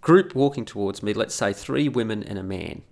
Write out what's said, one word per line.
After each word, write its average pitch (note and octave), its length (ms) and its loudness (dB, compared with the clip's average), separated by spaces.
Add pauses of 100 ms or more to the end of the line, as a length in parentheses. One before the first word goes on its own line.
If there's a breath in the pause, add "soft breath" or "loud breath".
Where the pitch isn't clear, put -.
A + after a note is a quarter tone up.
Group F3+ 340 6
walking C3+ 300 0
towards G2+ 360 -4
me, G#2 120 -2
let's A2 200 -2
say G#2 180 0
three C3+ 380 -2
women A2 320 -2
and G2+ 160 -8
a F#2 60 -8
man F2+ 480 -8